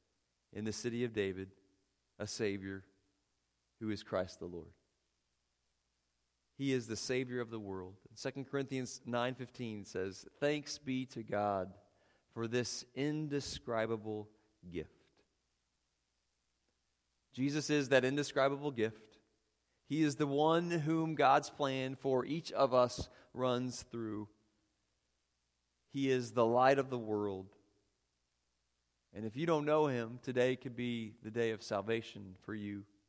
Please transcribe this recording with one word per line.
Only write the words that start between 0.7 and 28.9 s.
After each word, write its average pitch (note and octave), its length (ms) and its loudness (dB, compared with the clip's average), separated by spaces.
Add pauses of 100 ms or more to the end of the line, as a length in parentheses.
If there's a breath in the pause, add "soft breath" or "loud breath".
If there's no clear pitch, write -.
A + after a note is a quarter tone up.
city A#2+ 300 -4
of A2+ 100 -4
David F#2+ 360 -2 (680)
a G#2 80 -6
Savior G2 580 -4 (960)
who A2 120 -2
is G2+ 100 -4
Christ F#2 380 -2
the F2 80 -8
Lord. E2+ 240 -12 (1900)
He C#3 160 0
is A#2 140 -2
the A2 80 -4
Savior B2 460 -2
of A2+ 100 -8
the A2+ 80 -8
world. F#2+ 360 -8 (200)
Second C3+ 340 -8
Corinthians C3 560 -4
nine A#2+ 300 0
fifteen A#2 500 -10
says, F#2+ 400 -6 (140)
"Thanks D3 400 -2
be C3 280 -4
to A#2 140 -10
God G2+ 500 0 (640 soft breath)
for A2+ 140 -4
this A#2+ 460 -2
indescribable A#2 1400 -2 (400 soft breath)
gift." D#2+ 220 -6 (2500)
Jesus C#3+ 360 0
is C#3+ 200 4
that B2+ 160 8
indescribable C#3+ 680 2
gift. A2 480 -4 (680)
He D#3 180 2
is C#3+ 140 2
the D3 100 2
one D#3+ 420 4
whom D#3+ 460 0
God's C#3+ 340 6
plan C3 460 -2
for C3 300 2
each D#3+ 260 -6
of B2 220 4
us B2 360 4 (240 loud breath)
runs B2+ 500 -2
through. G#2+ 440 -8 (1600)
He C#3 200 0
is A#2+ 220 0
the A#2 120 6
light B2+ 320 8
of C3 120 0
the B2+ 100 -4
world. G#2 480 -2 (1700)